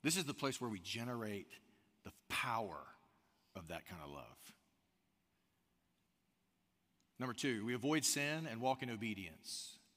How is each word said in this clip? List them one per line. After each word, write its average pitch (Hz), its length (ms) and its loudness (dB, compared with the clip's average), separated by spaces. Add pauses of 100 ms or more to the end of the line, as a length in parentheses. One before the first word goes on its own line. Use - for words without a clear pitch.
This 160 140 4
is 175 80 2
the 143 80 0
place 135 260 0
where 123 100 0
we 101 100 -2
generate 110 680 -2 (560)
the 92 80 -12 (160)
power 113 540 0 (720)
of 85 140 -10
that 82 180 -6
kind 87 160 -10
of 73 80 -8
love. 65 420 -14 (2750)
Number 127 160 -2
two, 113 320 2
we 123 80 2
avoid 135 300 4
sin 151 480 4
and 113 80 -4
walk 131 240 2
in 123 60 -2
obedience. 104 880 -4 (200)